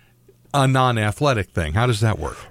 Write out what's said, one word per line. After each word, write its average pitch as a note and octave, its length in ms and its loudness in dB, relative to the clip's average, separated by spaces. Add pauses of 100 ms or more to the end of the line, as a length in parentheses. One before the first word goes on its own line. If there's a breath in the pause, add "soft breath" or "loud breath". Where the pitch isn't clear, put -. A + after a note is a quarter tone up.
(540 soft breath)
a C3+ 140 2
non-athletic B2 840 0
thing? D#2 220 -4
How A2+ 120 2
does A#2 160 0
that G#2+ 180 2
work? D2 180 -8 (140)